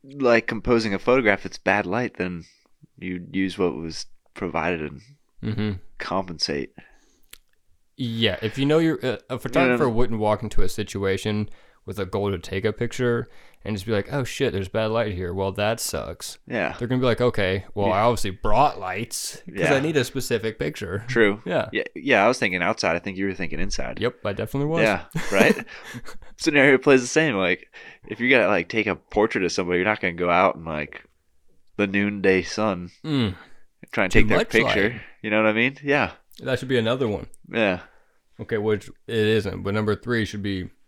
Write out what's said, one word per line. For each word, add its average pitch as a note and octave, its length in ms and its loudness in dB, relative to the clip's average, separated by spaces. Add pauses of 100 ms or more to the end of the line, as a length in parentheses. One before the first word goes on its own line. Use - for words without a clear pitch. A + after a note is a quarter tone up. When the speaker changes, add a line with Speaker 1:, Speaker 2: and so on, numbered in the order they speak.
Speaker 1:
like, C3 440 2
composing A2+ 460 0
a F#2+ 60 -2
photograph, A#2 460 2
it's - 120 -10
bad G2+ 280 0
light, A2 320 -4
then F2+ 280 -6 (520)
you F2+ 360 -8
use F#2+ 240 -2
what F2 180 0
was D#2+ 300 -10 (280)
provided E2 480 -2
and C#2+ 200 -10 (420)
Speaker 2:
Mm-hmm. G#2+ 280 -4 (280)
Speaker 1:
compensate. E2+ 720 -6 (1300)
Speaker 2:
Yeah, A2+ 440 0
if A2 160 -4
you C#3 80 0
know D3+ 140 4
you're, D#3+ 260 0
uh, A2+ 120 -2 (120)
a B2+ 80 -6
photographer B2+ 480 2
Speaker 1:
Yeah. B2 60 2
Speaker 2:
wouldn't A2+ 280 2
walk G#2+ 220 0
into G#2+ 220 4
a G2 60 8
situation G2+ 800 -2 (360)
with F#2+ 140 -8
a F#2+ 60 -2
goal G2+ 260 -2
to F2 80 -4
take F#2+ 260 -6
a G#2+ 80 2
picture A#2+ 560 -2 (340)
and G#2+ 120 -4
just G2 100 -8
be A#2 60 -4
like, G2+ 200 0
"Oh C#3 120 -2
shit, B2+ 300 -2
there's F#2+ 160 -4
bad A2 200 -2
light A2 240 -2
here. F2 220 -6
Well, F#2+ 160 -2
that G#2 280 -2
sucks." - 680 -8
Speaker 1:
Yeah. - 320 -2
Speaker 2:
They're B2 80 -4
gonna B2+ 140 0
be C3 40 2
like, A#2+ 160 2
"Okay, G2+ 440 0 (100)
well, G2+ 140 0
Speaker 1:
Yeah. F#2 40 2
Speaker 2:
I G2+ 80 2
obviously A2 300 2
brought A2 480 4
lights F#2+ 560 -8 (120)
'cause - 120 -14
Speaker 1:
Yeah. F2 160 2
Speaker 2:
I C3 60 2
need D#3 160 -2
a B2 60 2
specific A2+ 540 -4
picture." G2+ 500 -6
Speaker 1:
True. A2 380 2
Speaker 2:
Yeah. D#3 260 -2
Speaker 1:
Yeah, - 120 -4 (120)
yeah, G2+ 300 4
I - 20 6
was B2+ 120 2
thinking F2+ 240 -2
outside. F#2 320 0
I F2 40 -2
think F#2+ 180 -8
you G2 100 -2
were F#2 80 -4
thinking E2+ 240 -4
inside. - 400 -2
Speaker 2:
Yep, - 260 -4
I G2+ 80 -4
definitely C#3 360 -4
was. E3 120 0
Speaker 1:
Yeah, G#2+ 220 2 (280)
right? - 240 4
Speaker 2:
<laughs> - 840 -14
Speaker 1:
Scenario C#3+ 420 4
plays C3 220 6
the B2 60 -6
same. D#3 280 0
Like, F#2 360 0 (360)
if - 120 -10
you B2 120 2
gotta, A2+ 160 6
like, F2+ 200 2
take G#2+ 200 -2
a F#2 80 0
portrait G#2 480 0
of E2+ 80 0
somebody, F2+ 260 0
you're F#2 80 2
not G#2+ 160 0
gonna F2+ 140 -2
go F2 160 0
out F2+ 240 4
in, E2 100 -14
like, D2+ 400 -8 (720)
the G2+ 100 0
noonday G2 540 2
sun F2+ 480 -4 (140)
Speaker 2:
Mm. B2+ 320 -2 (560)
Speaker 1:
try G#2 140 0
and F#2 80 -2
Speaker 2:
Too A2 80 10
Speaker 1:
take G#2+ 80 8
their F#2+ 100 4
Speaker 2:
much A2+ 100 -2
Speaker 1:
picture. G#2+ 400 2
Speaker 2:
light. B2 120 -8 (200)
Speaker 1:
You G#2+ 80 -6
know G#2+ 140 4
what A2 60 6
I G#2+ 40 2
mean? B2+ 300 0
Yeah. C#3 280 0 (280)
Speaker 2:
That B2+ 200 -2
should C3 80 -8
be B2+ 100 2
another A#2+ 300 0
one. G2+ 200 -6 (220)
Speaker 1:
Yeah. F#2+ 320 0 (580)
Speaker 2:
Okay, G#2+ 180 -4
which G#2 320 -2 (180)
it A2+ 80 -6
isn't, G#2+ 480 2
but G2 100 -2
number G#2+ 220 0
three A#2 300 -2
should G2+ 180 -8
be F#2 260 -4 (180)